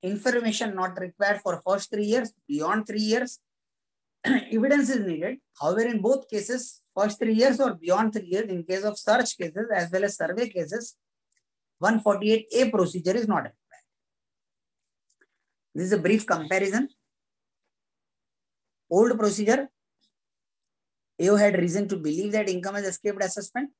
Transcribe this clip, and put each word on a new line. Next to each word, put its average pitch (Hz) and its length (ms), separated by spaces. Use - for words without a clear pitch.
information 220 720
not 185 240
required 202 420
for 170 240
first 190 260
three 208 140
years. 220 260
Beyond 214 380
three 214 160
years, 233 380
<clears throat> - 420
evidence 262 640
is 254 100
needed. 175 380
However, 180 220
in 226 200
both 262 280
cases, 226 520
first 208 220
three 226 160
years 240 260
or 226 140
beyond 185 400
three 196 140
years, 202 220
in 180 140
case 185 200
of 208 160
search 226 380
cases 180 360
as 175 180
well 190 120
as 202 140
survey 190 320
cases, 185 460
one 214 200
forty-eight 214 460
A 247 140
procedure 180 460
is 226 120
not 196 100
required. - 200
This 165 120
is 190 80
a 196 60
brief 208 260
comparison. 190 640
Old 220 280
procedure, 214 520
A 180 120
O 208 80
had 202 200
reason 175 300
to 196 80
believe 170 380
that 208 160
income 185 260
has 202 100
escaped 196 380
assessment. 208 560